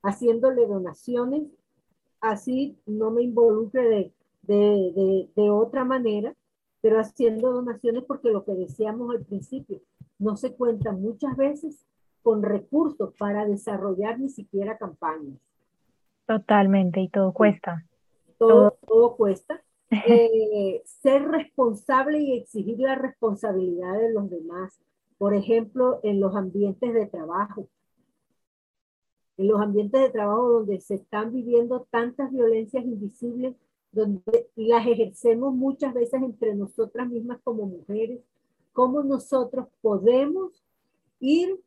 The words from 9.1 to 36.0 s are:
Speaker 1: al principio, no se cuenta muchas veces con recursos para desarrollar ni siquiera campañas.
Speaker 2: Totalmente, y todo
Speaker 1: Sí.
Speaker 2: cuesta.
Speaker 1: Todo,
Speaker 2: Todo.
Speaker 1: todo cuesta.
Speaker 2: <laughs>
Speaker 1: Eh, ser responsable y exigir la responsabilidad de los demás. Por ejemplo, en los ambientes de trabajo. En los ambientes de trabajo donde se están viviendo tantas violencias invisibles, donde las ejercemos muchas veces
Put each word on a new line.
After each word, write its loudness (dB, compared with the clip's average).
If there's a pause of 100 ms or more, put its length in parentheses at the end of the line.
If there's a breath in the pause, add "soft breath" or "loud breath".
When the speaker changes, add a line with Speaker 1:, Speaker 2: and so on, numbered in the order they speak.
Speaker 1:
al -6
principio, -12 (400)
no -2
se -8
cuenta -2
muchas -6
veces -4 (360)
con 2
recursos -2
para -2
desarrollar -4
ni -6
siquiera -8
campañas. -10 (880)
Speaker 2:
Totalmente, 2
y -4
todo 0
Speaker 1:
Sí. -14
Speaker 2:
cuesta. 0 (520)
Speaker 1:
Todo, 6
Speaker 2:
Todo. 8 (100)
Speaker 1:
todo 6
cuesta. -2 (280)
Speaker 2:
<laughs> 2
Speaker 1:
Eh, 4
ser 2
responsable 0
y -2
exigir -8
la 0
responsabilidad -4
de 0
los -2
demás. -12 (380)
Por 0
ejemplo, 0
en 0
los 0
ambientes -2
de 0
trabajo. -8 (1700)
En 0
los 2
ambientes 0
de 4
trabajo 0
donde 2
se -6
están -6
viviendo 0
tantas -4
violencias 0
invisibles, -8 (360)
donde 0
las 2
ejercemos 0
muchas -2
veces -2